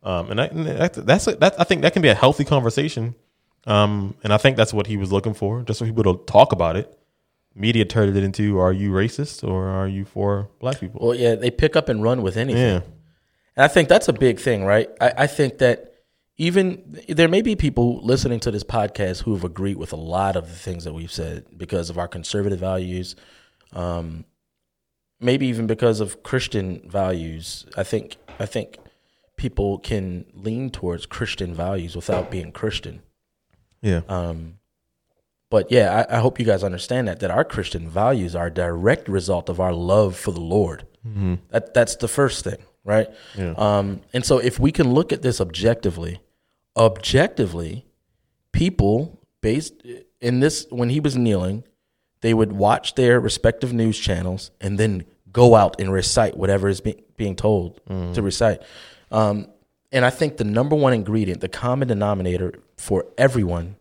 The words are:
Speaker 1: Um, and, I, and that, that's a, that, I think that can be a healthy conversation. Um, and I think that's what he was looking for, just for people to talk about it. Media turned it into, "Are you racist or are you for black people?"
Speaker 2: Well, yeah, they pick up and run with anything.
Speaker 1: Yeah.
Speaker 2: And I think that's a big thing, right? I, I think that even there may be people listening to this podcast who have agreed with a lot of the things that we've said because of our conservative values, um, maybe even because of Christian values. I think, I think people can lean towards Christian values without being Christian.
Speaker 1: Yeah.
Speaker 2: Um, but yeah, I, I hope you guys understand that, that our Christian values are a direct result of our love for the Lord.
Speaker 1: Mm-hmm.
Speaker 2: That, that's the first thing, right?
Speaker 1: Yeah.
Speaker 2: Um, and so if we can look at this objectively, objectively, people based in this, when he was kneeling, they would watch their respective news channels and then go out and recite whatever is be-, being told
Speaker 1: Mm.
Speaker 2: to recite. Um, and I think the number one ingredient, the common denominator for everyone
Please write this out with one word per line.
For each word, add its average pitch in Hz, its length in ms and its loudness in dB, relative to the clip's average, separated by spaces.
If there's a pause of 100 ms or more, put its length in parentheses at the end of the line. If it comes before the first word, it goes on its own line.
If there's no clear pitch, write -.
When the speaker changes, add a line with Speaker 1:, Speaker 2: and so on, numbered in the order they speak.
Speaker 1:
Um, 92 280 -4
and, 104 100 -2
I, 143 40 0
and 160 200 -6
that, 156 280 -2 (120)
that's 143 220 2
a, 220 80 -2
that, - 240 4
I 170 40 6
think 170 180 0
that 160 120 2
can 190 80 2
be 151 80 6
a 104 60 6
healthy 135 280 4
conversation. 127 720 0 (500)
Um, 104 580 2
and 107 100 2
I 107 40 6
think 135 200 4
that's - 160 4
what 104 140 -2
he 107 100 -4
was 95 140 -2
looking 98 220 0
for, 107 300 -4
just 110 160 -4
for 117 60 -4
people 113 180 -2 (140)
to - 80 -16
talk 107 260 6
about 85 240 0
it. - 220 -6 (580)
Media 110 300 2
turned 98 320 2
it 98 60 2
into, 98 360 0
"Are 92 140 4
you 101 180 -2
racist 113 560 -2
or 92 200 -2
are 95 200 -2
you 98 180 -6
for 101 440 -4 (100)
black 131 200 -6
people?" 98 280 -12
Speaker 2:
Well, 123 80 2
yeah, 120 200 2
they 120 160 -2
pick 151 240 0
up 156 120 2
and 110 140 0
run 120 220 0
with 90 120 -2
anything. 120 260 0
Speaker 1:
Yeah. 101 200 2 (720)
Speaker 2:
And 131 80 6
I 147 40 8
think 156 220 4
that's 202 180 6
a 151 60 4
big 123 260 4
thing, 104 260 0
right? 104 240 4 (100)
I, 120 200 4
I 151 80 4
think 139 320 -2
that - 340 2 (420)
even 175 720 -2
there 160 200 4
may 190 160 2
be 220 120 0
people 120 480 0
listening 120 380 2
to - 100 -2
this 101 120 -4
podcast 104 580 -4
who 110 140 -2
have 87 80 -4
agreed 92 340 -4
with - 160 -12
a - 40 -10
lot 90 380 -2
of 82 140 -6
the 85 60 -18
things 85 300 -10
that 80 80 -10
we've 82 180 -12
said 80 340 -10 (100)
because 85 360 -6
of 85 80 -8
our 87 80 -4
conservative 98 520 -4
values, 92 560 -4 (560)
um, 85 540 -8 (960)
maybe 131 260 0
even 117 220 -2
because 110 340 0
of - 220 -8
Christian 95 680 -4
values. 85 760 -6 (100)
I 98 60 -4
think, - 340 -6 (220)
I 110 80 -6
think - 320 -8 (580)
people 101 400 -2
can 92 560 -6
lean 110 380 -6
towards 87 340 -8
Christian - 480 -8
values 87 420 -6
without 90 360 -6
being 82 200 -10
Christian. - 520 -8 (800)
Speaker 1:
Yeah. 92 260 0
Speaker 2:
Um, 85 460 -8 (960)
but 104 220 2
yeah, 110 380 4
I, 117 80 0
I - 20 2
hope 127 200 0
you 123 60 0
guys 98 180 2
understand 104 440 -4
that, 90 120 -6
that 95 100 -4
our 104 140 2
Christian 87 440 -6
values 95 480 0
are 85 120 -4
a 85 60 -6
direct 87 540 0
result 90 420 -2
of 87 100 -4
our 92 140 0
love 90 420 2
for - 160 -6
the 82 100 -6
Lord. 82 460 -2 (200)
Speaker 1:
Mm-hmm. 98 280 -2 (140)
Speaker 2:
That, - 260 -4
that's 120 220 2
the 117 100 -6
first 135 360 0
thing, - 140 -8 (260)
right? 107 240 2 (300)
Speaker 1:
Yeah. 90 180 -4
Speaker 2:
Um, 101 460 0 (120)
and 123 120 -2
so 131 140 4
if 120 200 -2
we 135 120 2
can 131 240 2
look 160 180 2
at 139 80 -6
this 123 180 -2
objectively, 87 840 -2 (540)
objectively, 110 1120 0 (640)
people 160 680 0 (220)
based 127 320 -2 (480)
in 123 180 0
this, 151 300 2
when 120 200 -2
he 139 100 0
was 147 160 0
kneeling, 107 480 0 (580)
they 113 120 2
would 110 200 2
watch 101 420 0
their 123 240 4
respective 113 540 -2
news 113 260 0
channels 90 520 -4 (100)
and 98 180 -4
then 104 260 0 (260)
go 120 240 8
out 98 240 4
and 95 120 -2
recite 95 460 0
whatever 98 320 2
is 95 120 -2
be-, - 220 -6 (140)
being 101 180 -4
told 98 500 0
Speaker 1:
Mm. 90 280 -6
Speaker 2:
to 107 80 -2
recite. 98 400 0 (500)
Um, 104 360 0 (440)
and 127 140 2
I 127 40 6
think 147 280 -2
the - 60 -2
number 117 320 0
one 139 180 4
ingredient, 104 480 -2
the - 80 -6
common 127 380 -2
denominator 95 680 -2 (240)
for - 280 -2 (120)
everyone 98 640 0